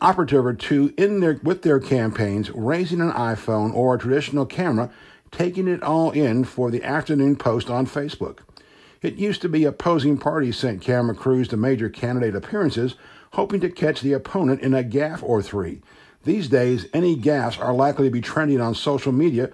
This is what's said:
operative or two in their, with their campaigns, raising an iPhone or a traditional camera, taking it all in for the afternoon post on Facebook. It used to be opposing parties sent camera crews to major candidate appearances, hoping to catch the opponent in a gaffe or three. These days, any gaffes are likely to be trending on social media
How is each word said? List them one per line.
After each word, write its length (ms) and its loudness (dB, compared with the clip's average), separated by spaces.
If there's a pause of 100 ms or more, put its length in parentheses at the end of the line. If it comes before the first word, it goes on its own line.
operative 440 4
or 80 0
two 440 2
in 240 2
their, 220 2
with 180 0
their 180 4
campaigns, 680 0
raising 500 -2
an 120 2
iPhone 640 -2
or 220 2
a 40 -2
traditional 460 0
camera, 460 -2 (400)
taking 380 -2
it 120 -2
all 300 2
in 320 2
for 280 -2
the 120 -4
afternoon 540 0
post 320 -2
on 180 0
Facebook. 520 -8 (640)
It 140 -6
used 280 -4
to 60 -4
be 140 2
opposing 540 2
parties 400 -2
sent 240 -2
camera 340 0
crews 340 2
to 80 -4
major 300 0
candidate 480 -2
appearances, 600 -2 (360)
hoping 300 -2
to 80 -2
catch 320 -2
the 100 0
opponent 480 0
in 140 0
a 100 2
gaffe 400 -2
or 180 2
three. 400 -6 (440)
These 240 0
days, 440 2
any 220 2
gaffes 480 0
are 100 0
likely 340 2
to 40 2
be 80 -2
trending 400 0
on 160 0
social 380 -2
media 400 2